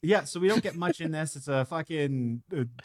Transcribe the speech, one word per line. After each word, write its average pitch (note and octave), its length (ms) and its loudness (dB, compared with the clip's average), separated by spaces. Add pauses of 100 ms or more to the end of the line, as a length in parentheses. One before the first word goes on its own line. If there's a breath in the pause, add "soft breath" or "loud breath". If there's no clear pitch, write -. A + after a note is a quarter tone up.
yeah, F#3+ 220 4
so D#3+ 160 -8
we F#3 80 4
don't G#3 160 4
get F#3 120 -4
much E3+ 260 -2
in D#3+ 100 -2
this. D#3 240 -4
It's C#3 120 -10
a C3+ 180 2
fucking, C#3 800 -2 (120)
uh, C#3 80 0 (220)